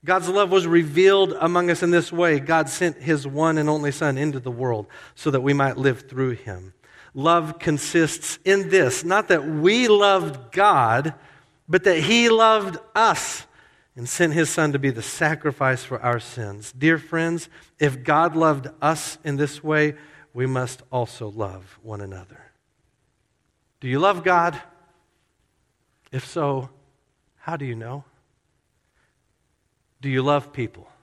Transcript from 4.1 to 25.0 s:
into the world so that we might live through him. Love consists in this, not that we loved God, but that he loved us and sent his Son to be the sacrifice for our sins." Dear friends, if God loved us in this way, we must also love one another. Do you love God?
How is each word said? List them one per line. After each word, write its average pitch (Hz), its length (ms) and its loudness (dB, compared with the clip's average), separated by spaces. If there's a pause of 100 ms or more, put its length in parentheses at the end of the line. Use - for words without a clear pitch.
into 143 220 -4
the 123 140 -8
world 117 340 -4 (300)
so 151 160 -4
that 131 80 2
we 139 120 0
might 139 240 0
live 131 320 -2
through 127 280 -4
him. 95 360 -14 (400)
Love 160 460 0
consists - 840 -2
in 196 240 2
this, 160 340 2
not 190 240 0
that 160 180 2
we 175 440 2
loved 190 640 2
God, 143 600 4 (560)
but 185 140 2
that 185 160 4
he 233 300 4
loved 220 480 4 (180)
us - 540 0 (480)
and 123 120 -12
sent 170 240 0
his 156 160 2
Son 156 240 0
to 139 60 0
be 135 120 0
the 113 120 -6
sacrifice 147 800 -2
for 120 180 -10
our 120 200 -2
sins." 107 520 -14
Dear 151 260 2
friends, 165 500 -4 (320)
if 131 240 -2
God 160 320 2
loved 156 320 0 (120)
us 156 440 -4
in 143 120 -4
this 139 260 -4
way, 151 340 0 (360)
we 123 140 -4
must 127 360 -6 (100)
also 120 360 -6
love 98 540 -12
one 107 180 -12
another. 95 520 -18 (1300)
Do 131 80 -10
you 127 100 0
love 180 240 2
God? 170 400 2 (1500)